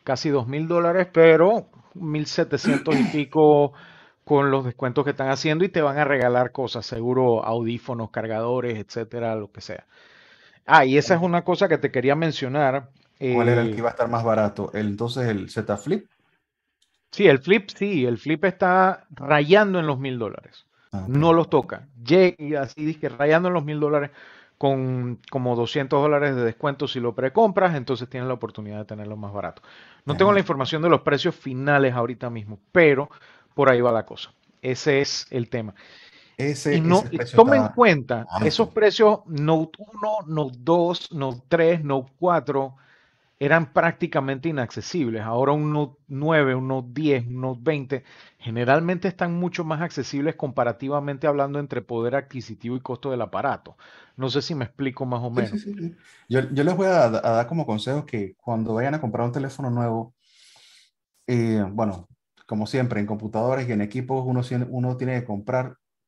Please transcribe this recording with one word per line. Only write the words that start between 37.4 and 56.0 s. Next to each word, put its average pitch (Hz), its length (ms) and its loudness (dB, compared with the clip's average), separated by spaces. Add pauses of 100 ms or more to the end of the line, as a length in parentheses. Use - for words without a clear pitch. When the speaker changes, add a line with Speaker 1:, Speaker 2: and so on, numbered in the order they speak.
Speaker 1:
en - 80 2
Speaker 2:
está - 100 -6
Speaker 1:
cuenta, 143 560 0
Speaker 2:
alto. 110 180 -2
Speaker 1:
esos 208 220 -2
precios 214 560 2
Note 160 540 -2
uno, 214 380 -6 (100)
Note 147 320 -4
dos, 170 520 0
Note 135 360 -6
tres, 165 360 2
Note 135 360 -4
cuatro 139 560 -2 (640)
eran 147 340 2
prácticamente 156 760 0
inaccesibles. 120 720 -4
Ahora 120 300 0
un 151 200 0
Note 147 360 -4
nueve, 143 480 0
un 131 120 -4
Note 131 240 -6
diez, 139 340 0
un 123 160 -8
Note 131 220 -6
veinte, 139 400 -2 (360)
generalmente 151 680 0
están 175 280 -4
mucho 175 280 -4
más 156 180 -4
accesibles 143 540 -4
comparativamente 139 920 -4
hablando 143 320 0
entre 131 220 -6
poder 120 340 -4
adquisitivo 123 600 -8
y 127 60 -8
costo 131 300 -8
del 123 100 -4
aparato. 107 560 -6 (380)
No 131 140 -6
sé 135 140 -2
si 170 100 -8
me 131 120 -6
explico 135 400 -6
más 123 180 -6
o 123 60 -6
Speaker 2:
Sí, 120 60 -8
Speaker 1:
menos. 196 140 -2 (100)
Speaker 2:
sí, - 0 -
sí, 202 160 -12
sí. 170 200 -10 (340)